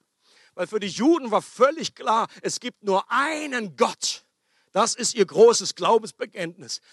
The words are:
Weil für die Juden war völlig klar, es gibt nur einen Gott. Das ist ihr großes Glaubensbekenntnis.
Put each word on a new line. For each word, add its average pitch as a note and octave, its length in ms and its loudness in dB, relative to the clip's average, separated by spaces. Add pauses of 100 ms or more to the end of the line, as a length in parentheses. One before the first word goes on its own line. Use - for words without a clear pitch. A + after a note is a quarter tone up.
(540)
Weil F3 120 -6
für G#3+ 140 -4
die G3+ 80 -6
Juden B3+ 420 2
war G3 100 2
völlig C#4 540 0
klar, A3 320 0 (160)
es F3+ 160 -6
gibt - 240 -14
nur F#3+ 300 0
einen C4 640 -4
Gott. - 480 -2 (480)
Das A3 240 0
ist A3 180 -4
ihr G#3 100 2
großes F#3+ 520 4
Glaubensbekenntnis. F3 1040 -4 (120)